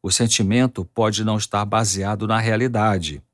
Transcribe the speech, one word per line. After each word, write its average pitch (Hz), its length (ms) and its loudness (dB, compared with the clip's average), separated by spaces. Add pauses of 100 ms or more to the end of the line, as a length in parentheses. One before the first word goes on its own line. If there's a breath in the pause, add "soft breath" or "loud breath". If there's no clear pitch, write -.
O 95 80 -6
sentimento 113 720 2
pode 110 400 0
não 107 140 0
estar 104 260 -2
baseado 104 600 -2
na 110 120 0
realidade. 110 840 0 (120)